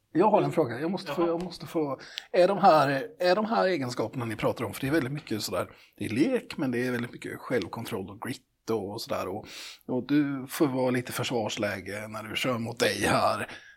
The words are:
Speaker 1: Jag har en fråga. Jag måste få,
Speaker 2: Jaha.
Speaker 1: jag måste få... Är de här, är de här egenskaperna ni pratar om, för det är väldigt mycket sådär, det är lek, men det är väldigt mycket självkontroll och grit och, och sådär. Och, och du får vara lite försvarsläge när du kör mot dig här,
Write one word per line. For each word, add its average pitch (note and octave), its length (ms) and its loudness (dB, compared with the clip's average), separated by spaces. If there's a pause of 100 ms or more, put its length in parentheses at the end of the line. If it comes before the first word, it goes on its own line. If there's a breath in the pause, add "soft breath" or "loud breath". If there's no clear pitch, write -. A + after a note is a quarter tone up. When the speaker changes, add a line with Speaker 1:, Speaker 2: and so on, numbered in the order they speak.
(140)
Speaker 1:
Jag G3 160 6
har G3 120 6
en C#3+ 100 2
fråga. B2+ 280 2
Jag E3 120 -2
måste - 200 -6
få, F3 100 0
Speaker 2:
Jaha. E3+ 80 4
Speaker 1:
jag E3+ 140 -2
måste F3 220 -10
få... C#3+ 340 -2 (320 loud breath)
Är F3+ 160 6
de G3 100 2
här, C#3+ 460 6 (160)
är F3+ 160 6
de G#3+ 100 0
här G3 220 2
egenskaperna B2+ 580 -2
ni A2 100 -4
pratar B2 300 0
om, G2+ 80 -6
för - 80 -8
det C3+ 60 -2
är C#3 40 0
väldigt D#3+ 220 0
mycket A2+ 280 -6
sådär, G2+ 260 -2 (300 soft breath)
det G#2 80 -6
är - 40 -6
lek, G3+ 480 0
men C3+ 140 -2
det B2 160 0
är B2+ 40 -2
väldigt A#2+ 220 -4
mycket - 260 -12
självkontroll A2+ 720 -4
och A2 120 -16
grit - 200 -8 (300)
och, G2+ 200 -2
och A2 100 -10
sådär. F#2+ 260 -4
Och, G2+ 180 -8 (400 loud breath)
och B2+ 220 -4
du C#3+ 420 0
får - 180 2
vara B2+ 240 0
lite B2 200 -2
försvarsläge G#2+ 960 -4
när G#2+ 200 -10
du - 60 -8
kör B2+ 220 -2
mot A2+ 220 -6
dig G#2 260 2
här, G#2+ 420 2 (300 loud breath)